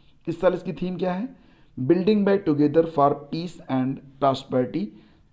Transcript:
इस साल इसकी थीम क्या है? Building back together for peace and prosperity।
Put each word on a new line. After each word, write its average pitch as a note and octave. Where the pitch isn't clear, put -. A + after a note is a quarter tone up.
इस E3
साल F3+
इसकी F3+
थीम F3+
क्या F#3
है? A3
Building F#3
back G3
together D3
for C#3+
peace D#3+
and C3
prosperity। C3+